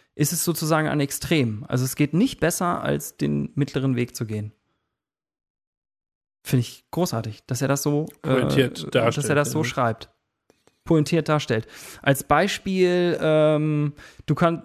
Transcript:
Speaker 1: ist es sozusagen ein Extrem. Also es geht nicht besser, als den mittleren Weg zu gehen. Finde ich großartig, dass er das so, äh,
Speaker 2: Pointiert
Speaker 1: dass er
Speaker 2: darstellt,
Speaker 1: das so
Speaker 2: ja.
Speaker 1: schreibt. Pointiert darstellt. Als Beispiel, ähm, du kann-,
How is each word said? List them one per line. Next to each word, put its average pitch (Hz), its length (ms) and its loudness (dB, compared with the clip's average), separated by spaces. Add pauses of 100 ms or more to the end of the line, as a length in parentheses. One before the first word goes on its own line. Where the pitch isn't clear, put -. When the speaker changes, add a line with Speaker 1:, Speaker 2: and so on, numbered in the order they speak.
(140)
Speaker 1:
ist - 180 0
es 170 100 -4
sozusagen 156 460 0
ein 147 120 0
Extrem. 135 680 0
Also 127 160 0
es 131 120 -6
geht 147 180 0
nicht 220 260 0
besser, 175 420 -2
als 147 360 -4
den 147 380 -2
mittleren 135 400 0
Weg 120 200 -4
zu 123 80 -8
gehen. 107 280 -6 (1900)
Finde 131 180 2
ich - 320 -8
großartig, 113 540 -4
dass 123 140 -4
er 135 80 0
das 139 140 0
so, 147 240 0 (160)
äh, - 60 -4
Speaker 2:
Pointiert 131 500 2
Speaker 1:
dass - 60 -10
er - 60 -12
Speaker 2:
darstellt, 131 460 2
Speaker 1:
das 143 140 2
so 151 80 -2
Speaker 2:
ja. 156 60 0
Speaker 1:
schreibt. 120 460 -2 (760)
Pointiert 160 440 2
darstellt. 143 380 0 (360)
Als 139 200 2
Beispiel, 180 1000 2
ähm, 151 720 2 (320)
du 147 100 0
kann-, 170 280 2